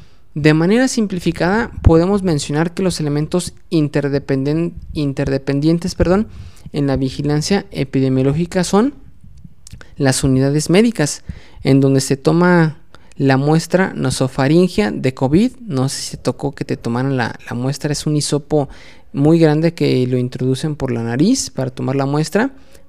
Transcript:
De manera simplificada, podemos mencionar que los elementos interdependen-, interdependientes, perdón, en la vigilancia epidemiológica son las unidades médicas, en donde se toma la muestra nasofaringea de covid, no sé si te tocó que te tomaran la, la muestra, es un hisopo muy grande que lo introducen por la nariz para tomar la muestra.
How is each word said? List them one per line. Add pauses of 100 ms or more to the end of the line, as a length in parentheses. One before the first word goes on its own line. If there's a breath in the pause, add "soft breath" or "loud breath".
(360 loud breath)
De
manera
simplificada, (100)
podemos
mencionar
que
los
elementos (160)
interdependen-, (200)
interdependientes,
perdón, (440 loud breath)
en
la
vigilancia
epidemiológica
son (1040 loud breath)
las
unidades
médicas, (400 loud breath)
en
donde
se
toma (340 soft breath)
la
muestra
nasofaringea
de
covid,
no
sé
si
te
tocó
que
te
tomaran
la, (100)
la
muestra,
es
un
hisopo (420 loud breath)
muy
grande
que
lo
introducen
por
la
nariz
para
tomar
la
muestra. (380 soft breath)